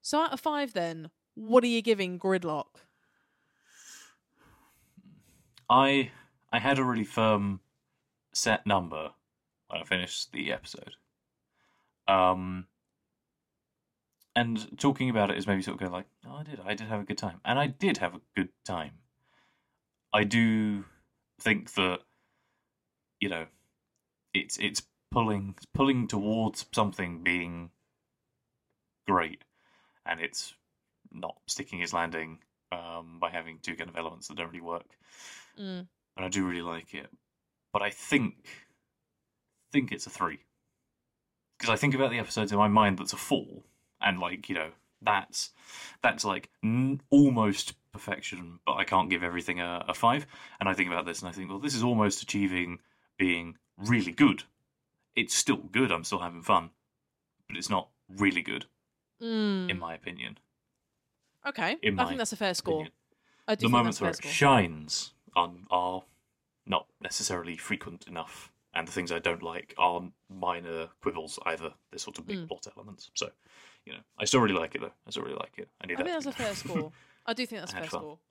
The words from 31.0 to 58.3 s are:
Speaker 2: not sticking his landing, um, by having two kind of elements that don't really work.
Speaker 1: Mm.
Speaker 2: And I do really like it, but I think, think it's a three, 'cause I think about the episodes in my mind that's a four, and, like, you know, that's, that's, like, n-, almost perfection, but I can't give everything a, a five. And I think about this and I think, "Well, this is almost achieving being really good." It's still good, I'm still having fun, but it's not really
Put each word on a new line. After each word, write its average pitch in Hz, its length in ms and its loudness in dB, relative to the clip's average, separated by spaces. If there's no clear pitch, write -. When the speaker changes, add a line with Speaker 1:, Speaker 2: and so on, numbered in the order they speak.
Speaker 2:
not - 260 -12
sticking - 320 -8
his 87 140 -4
landing, 80 460 -4
um, 85 480 -12
by 85 100 -2
having 82 300 -10
two 82 160 -12
kind 82 140 -10
of 85 60 -16
elements 82 320 -10
that 76 100 -14
don't 85 100 -8
really 85 140 -14
work. 85 360 -10
Speaker 1:
Mm. 185 280 -10
Speaker 2:
And 92 80 -6
I - 20 -4
do 95 180 -2
really 87 160 -4
like 82 320 -10
it, 73 160 -12
but 104 100 0
I 101 100 0
think, - 540 0
think 139 200 0
it's - 160 -10
a - 40 -16
three, 78 280 -4
'cause 117 100 0
I 110 60 6
think 143 200 4
about 131 160 4
the 120 80 -2
episodes 107 320 -2
in 104 80 2
my 107 80 8
mind 104 320 8
that's - 140 -6
a - 40 -8
four, - 460 -2
and, 92 200 0
like, 90 300 -6
you 95 60 -2
know, 80 160 -4
that's, 104 500 0
that's, - 240 2
like, 95 240 -2
n-, 131 460 2
almost 120 640 6
perfection, 90 760 -10
but 69 80 0
I 95 120 0
can't 95 240 2
give 87 120 2
everything 87 380 -4
a, 87 280 -4
a 90 60 -4
five. 131 320 2
And 98 80 0
I 95 60 2
think 90 160 0
about 87 160 -2
this 85 160 -8
and 92 80 -8
I - 20 -12
think, 92 180 -10
"Well, 98 100 -8
this 135 160 -2
is 113 80 0
almost 110 400 2
achieving 92 560 -2
being 85 360 0
really 101 340 2
good." 127 320 6
It's 117 200 0
still - 220 2
good, 127 340 0
I'm 82 120 0
still 95 160 -4
having 85 220 -8
fun, 85 300 2
but - 100 -10
it's 87 120 -6
not 95 200 0
really 95 320 2